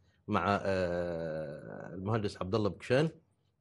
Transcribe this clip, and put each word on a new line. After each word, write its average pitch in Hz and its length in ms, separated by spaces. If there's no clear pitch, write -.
مع، 101 360
آه، 82 1300
المهندس 101 480
عبد 92 140
الله 104 140
بوكشان 135 400